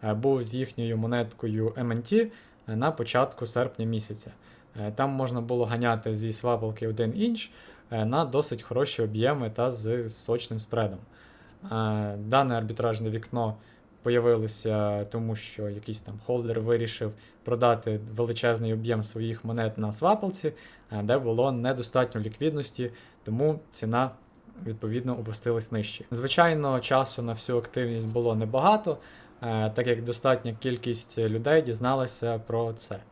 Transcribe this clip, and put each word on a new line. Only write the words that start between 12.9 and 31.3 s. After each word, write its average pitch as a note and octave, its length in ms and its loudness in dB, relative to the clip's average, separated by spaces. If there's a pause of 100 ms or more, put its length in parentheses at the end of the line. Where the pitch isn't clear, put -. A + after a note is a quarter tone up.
вікно A2 460 -2 (460)
появилося, A2 1040 2
тому A2+ 320 -4
що G#2+ 320 -8
якийсь G#2 340 -8
там G#2 240 -12
холдер A#2 340 0
вирішив A2+ 520 0 (320)
продати A#2 560 4 (140)
величезний A2+ 580 2
об'єм A2 300 0
своїх A2+ 420 -4
монет A2+ 340 -2
на G#2+ 140 -2
свапалці, F#3 600 2 (400)
е, G#2 100 -2
де A#2 160 4
було B2 340 2
недостатньо B2 680 0
ліквідності, B2+ 720 -2 (340)
тому D3 360 2 (100)
ціна, A#2 400 0 (560)
відповідно, A#2 520 -4
опустилась A2 540 -4
нижче. G#2+ 380 -4
Звичайно, C3+ 720 2
часу C3 420 2
на A#2 100 -2
всю A#2+ 260 -2
активність A#2 500 -2
було A#2 260 2
небагато, D3 640 2 (440)
е, A2 280 0
так A#2+ 160 0
як A#2 180 2
достатня A#2+ 560 0
кількість A#2+ 580 -4
людей A#2 440 4